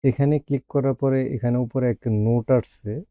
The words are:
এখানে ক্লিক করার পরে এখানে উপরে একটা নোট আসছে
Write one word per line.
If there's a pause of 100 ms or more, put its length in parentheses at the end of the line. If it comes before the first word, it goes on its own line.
এখানে (100)
ক্লিক (100)
করার
পরে (160)
এখানে
উপরে
একটা (160)
নোট (100)
আসছে (200)